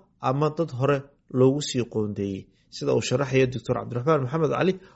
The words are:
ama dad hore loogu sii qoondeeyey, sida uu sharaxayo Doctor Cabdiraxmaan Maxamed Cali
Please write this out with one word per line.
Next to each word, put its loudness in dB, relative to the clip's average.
ama 0
dad -4
hore 2
loogu 4
sii -2
qoondeeyey, -4
sida -2
uu 2
sharaxayo 2
Doctor -4
Cabdiraxmaan 0
Maxamed 0
Cali 0